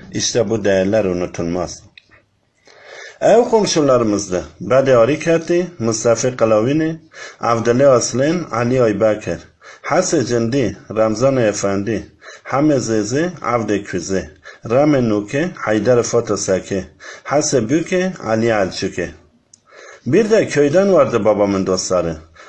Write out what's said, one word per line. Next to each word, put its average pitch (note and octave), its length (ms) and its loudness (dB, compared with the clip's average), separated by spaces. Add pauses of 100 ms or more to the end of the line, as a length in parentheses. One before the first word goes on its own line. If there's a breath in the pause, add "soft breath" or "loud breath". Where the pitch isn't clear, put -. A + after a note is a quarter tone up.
(120)
İşte A2 380 -2
bu G#2+ 160 -2
değerler G2 400 2
unutulmaz. F2 760 -4 (1400 loud breath)
Ev G3+ 220 6
komşularımızdı. A#2 1000 0 (180)
Bedi B2+ 340 2
Ariketi, D#3+ 720 2 (120)
Mustafa A#2 560 0
Kalavini, C3 640 0 (420 loud breath)
Abdullah A#2 520 4
Aslan, C#3+ 580 0
Ali A#2+ 320 0
Aybakir. G#2 560 0 (420 loud breath)
Hası D#3 440 0
Cindi, A#2 520 -2 (180)
Ramzan A2 420 2
Efendi, G2+ 680 -2 (360 loud breath)
Hame C#3+ 360 0
Zezi, A2+ 520 -2 (100)
Avde G#2+ 420 -2
Küze, F2 460 -6 (400 loud breath)
Rame C3+ 400 2
Nuke, G#2+ 460 -2
Haydar A2 480 0
Fatosaki, G2 800 -2 (380 loud breath)
Hası C3+ 460 0
Büke, F3+ 440 -2 (120)
Ali A2+ 300 0
Alçuke. F2+ 560 -4 (920 loud breath)
Bir G3+ 260 2
de G3 160 4
köyden D#3 460 2
vardı A#2 320 2
babamın G2+ 420 2
dostları. F2+ 500 -2 (320 loud breath)